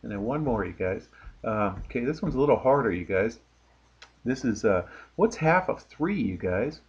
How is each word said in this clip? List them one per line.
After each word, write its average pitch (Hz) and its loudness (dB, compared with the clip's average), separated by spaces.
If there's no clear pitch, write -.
And 117 -10
then 101 -6
one 143 -2
more, 110 0
you 85 -8
guys. 95 -4
Um, 104 -2
okay, 120 -4
this 151 -2
one's 147 -2
a 127 -2
little 135 6
harder, 131 4
you 87 -4
guys. 98 0
This 131 -2
is, 113 -2
uh, 95 2
what's 214 0
half 165 2
of - -4
three, 175 -4
you 95 -2
guys? 98 -2